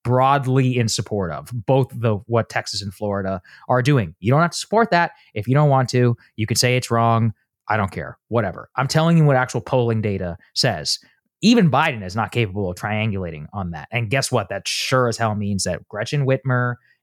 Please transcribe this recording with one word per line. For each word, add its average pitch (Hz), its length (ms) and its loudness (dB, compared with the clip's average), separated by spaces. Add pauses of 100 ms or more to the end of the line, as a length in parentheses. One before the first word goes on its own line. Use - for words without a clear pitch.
broadly 127 760 2
in 113 100 2
support 98 440 -4
of 71 200 -10
both 131 420 2
the, 113 220 0 (100)
what 113 220 0
Texas 107 340 -6
and 98 100 -8
Florida 98 480 -4 (280)
are 127 140 2
doing. 120 380 2
You 101 100 0
don't 147 120 4
have 170 80 2
to - 80 -8
support 220 320 0
that. 170 220 2 (220)
If 107 120 -6
you 127 80 2
don't 147 160 4
want 131 200 2
to, 123 260 4 (200)
you 110 100 -2
can 110 100 -4
say 123 200 2
it's - 140 -4
wrong. 117 420 2 (360)
I 107 80 2
don't 98 160 -2
care. - 260 -12 (100)
Whatever. 104 480 -4
I'm 135 120 -2
telling 165 280 4
you 156 80 6
what 143 120 6
actual 127 240 -2
polling 117 420 0
data 95 340 -4 (180)
says. 87 440 -2 (420)
Even 208 300 4
Biden 131 340 0
is 92 120 -10
not 110 160 -2
capable 101 380 -2
of 90 60 -8
triangulating 98 760 -4
on 92 200 -6
that. 76 180 -12
And 113 200 -4
guess 135 220 -2
what? 107 160 -2
That 98 180 -8
sure 127 420 0
as 110 100 -2
hell 110 160 0
means 101 300 -4
that 87 240 -6
Gretchen 127 380 -4
Whitmer 127 500 0 (260)